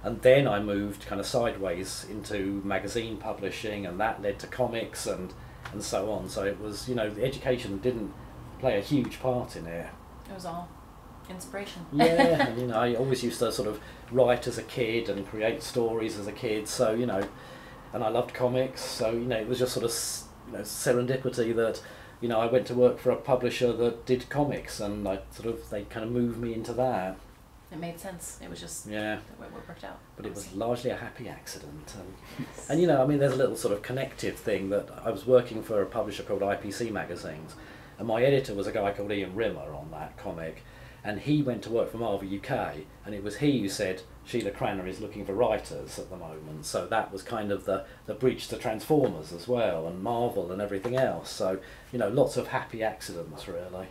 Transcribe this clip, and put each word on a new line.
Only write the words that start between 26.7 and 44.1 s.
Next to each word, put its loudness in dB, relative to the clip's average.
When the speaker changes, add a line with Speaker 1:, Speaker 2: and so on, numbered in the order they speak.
Speaker 1:
that. 0
Speaker 2:
It -10
made -8
sense. -10
It -12
was -10
just -10
Speaker 1:
Yeah. -2
Speaker 2:
the -16
way -14
it -14
worked -14
out. -12
Speaker 1:
But -12
it -4
was -8
Speaker 2:
Awesome. -8
Speaker 1:
largely 2
a -2
happy -8
accident. -12
And, -12
Speaker 2:
Yes. -14
Speaker 1:
and, 4
you 8
know, 8
I 6
mean, 6
there's 6
a 2
little 4
sort 2
of 0
connective -4
thing 0
that 0
I 0
was -4
working 6
for 2
a 4
publisher -4
called 0
I 4
P -6
C -4
Magazines, -6
and -6
my 4
editor 4
was -2
a -2
guy 2
called -4
Ian -2
Rimmer -2
on -10
that -10
comic, -8
and -4
he 4
went 0
to -8
work 2
for -8
Marvel -2
U -4
K, -4
and -8
it -8
was -6
he 4
who 0
said, -2